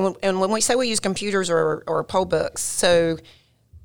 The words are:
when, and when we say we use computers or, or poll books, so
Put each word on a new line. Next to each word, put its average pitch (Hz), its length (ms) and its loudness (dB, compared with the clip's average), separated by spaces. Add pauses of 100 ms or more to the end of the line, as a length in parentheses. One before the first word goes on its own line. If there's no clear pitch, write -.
when, 190 220 0
and 190 180 0
when 190 100 2
we 220 100 0
say 240 140 2
we 254 120 2
use 220 120 -2
computers 196 500 -2
or, 160 360 0
or 156 180 -2
poll 190 220 -2
books, 170 380 -2
so 170 540 2 (680)